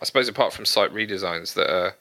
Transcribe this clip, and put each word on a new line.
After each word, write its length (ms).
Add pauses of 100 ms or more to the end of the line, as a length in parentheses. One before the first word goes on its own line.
I 40
suppose, 220
apart 240
from 140
site 280
redesigns 600
that 180
are, 300